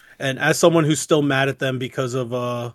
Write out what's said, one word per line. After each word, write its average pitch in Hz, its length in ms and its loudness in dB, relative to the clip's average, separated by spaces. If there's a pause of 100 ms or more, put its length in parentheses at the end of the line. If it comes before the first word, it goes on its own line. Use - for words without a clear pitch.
(200)
And 135 180 -4
as 147 220 0
someone 165 240 6
who's 151 160 2
still 156 240 2
mad 135 260 0
at 131 80 -4
them 131 220 -4
because 127 340 -6
of, 123 180 -4
uh, 120 440 -6